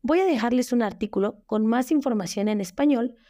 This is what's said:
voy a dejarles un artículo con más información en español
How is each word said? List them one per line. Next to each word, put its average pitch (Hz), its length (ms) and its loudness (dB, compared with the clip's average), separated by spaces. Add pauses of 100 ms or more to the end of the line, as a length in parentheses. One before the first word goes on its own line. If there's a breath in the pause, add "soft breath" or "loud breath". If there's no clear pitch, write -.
voy 311 180 2
a 381 60 2
dejarles 247 480 0
un 240 80 2
artículo 208 640 -4
con 214 220 0
más 233 240 0
información 214 560 -2
en 214 120 0
español 247 540 0 (160 soft breath)